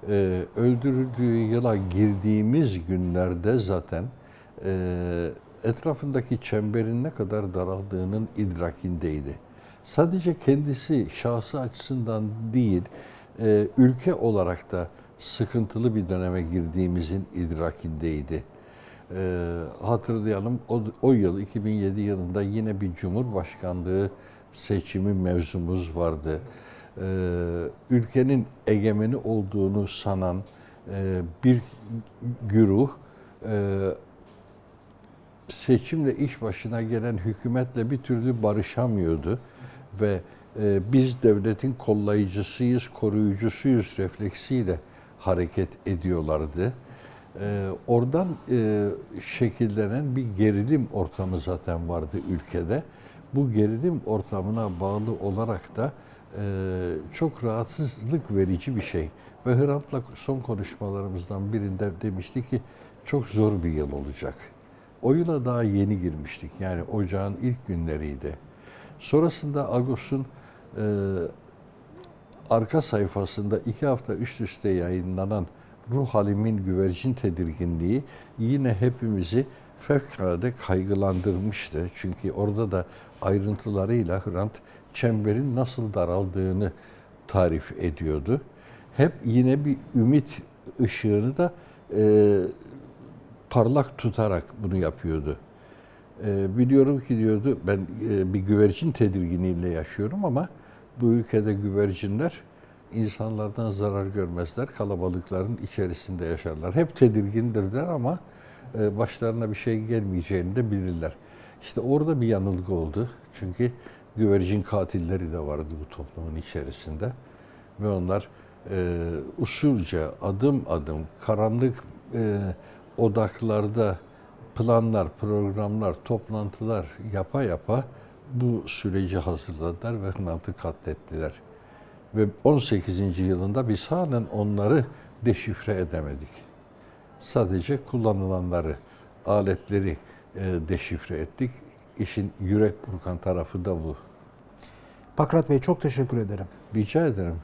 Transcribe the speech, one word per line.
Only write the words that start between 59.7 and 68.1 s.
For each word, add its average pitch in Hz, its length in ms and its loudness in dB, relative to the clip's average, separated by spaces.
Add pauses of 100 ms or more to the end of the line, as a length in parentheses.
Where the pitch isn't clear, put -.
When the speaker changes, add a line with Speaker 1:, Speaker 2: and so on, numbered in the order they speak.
Speaker 1:
son 135 260 -4
konuşmalarımızdan 98 1120 -6
birinde 101 380 -2 (120)
demişti 104 460 -6
ki, 127 120 0 (440)
"Çok 143 240 -2
zor 104 340 2
bir 82 80 0
yıl 76 220 -2
olacak." 71 420 -8 (680)
O 127 120 4
yıla 165 300 0
daha 120 180 0
yeni 101 380 2
girmiştik. 76 500 -6 (100)
Yani 90 220 -4
ocağın 98 600 -2
ilk 123 240 -2
günleriydi. 76 720 -4 (600)